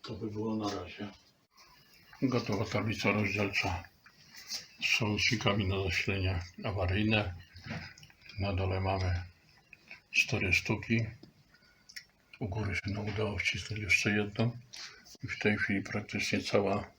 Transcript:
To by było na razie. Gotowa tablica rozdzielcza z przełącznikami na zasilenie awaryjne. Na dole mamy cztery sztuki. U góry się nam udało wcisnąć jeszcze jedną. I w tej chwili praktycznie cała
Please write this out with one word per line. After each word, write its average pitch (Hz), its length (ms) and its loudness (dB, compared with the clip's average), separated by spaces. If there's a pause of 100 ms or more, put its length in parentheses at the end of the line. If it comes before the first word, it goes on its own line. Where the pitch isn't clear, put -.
To 117 120 -8
by 104 160 -6
było 107 260 -2
na 101 180 -2
razie. 90 340 -8 (1120)
Gotowa 113 420 2
tablica 104 480 0
rozdzielcza 101 720 0 (640)
z - 340 -10
przełącznikami 104 840 2
na 98 140 0
zasilenie 95 580 0 (240)
awaryjne. 101 720 2 (1040)
Na 98 140 0
dole 92 280 0
mamy 92 420 0 (880)
cztery 101 420 2
sztuki. 113 540 2 (1300)
U 110 100 -4
góry 95 280 -2
się - 140 -4
nam 104 180 -2
udało 101 300 -2
wcisnąć 107 440 -2
jeszcze - 280 4
jedną. 104 480 2 (640)
I 120 60 -6
w - 100 -6
tej 104 180 4
chwili 98 260 0
praktycznie 104 600 -2
cała 101 560 2